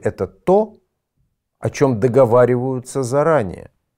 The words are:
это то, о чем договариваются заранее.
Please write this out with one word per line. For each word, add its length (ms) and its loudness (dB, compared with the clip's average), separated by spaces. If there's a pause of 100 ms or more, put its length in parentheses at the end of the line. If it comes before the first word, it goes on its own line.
это 220 -4
то, 500 -2 (840)
о 120 -6
чем 280 -2
договариваются 1040 0
заранее. 680 -2 (280)